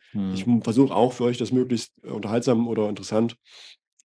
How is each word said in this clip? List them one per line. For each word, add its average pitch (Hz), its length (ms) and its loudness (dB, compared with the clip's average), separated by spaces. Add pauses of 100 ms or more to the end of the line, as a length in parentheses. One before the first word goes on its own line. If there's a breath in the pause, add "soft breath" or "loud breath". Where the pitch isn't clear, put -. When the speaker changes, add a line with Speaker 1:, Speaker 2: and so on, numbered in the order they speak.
(140 soft breath)
Speaker 1:
Mhm. 98 200 -4
Speaker 2:
Ich 95 140 -6
m-, 117 140 4
versuche 123 340 2
auch 123 180 4
für 120 120 -2
euch 120 120 0
das 113 140 -4
möglichst, 127 400 0 (120)
äh, - 60 -16
unterhaltsam 117 580 0
oder 107 220 -2
interessant 107 460 -2 (720 loud breath)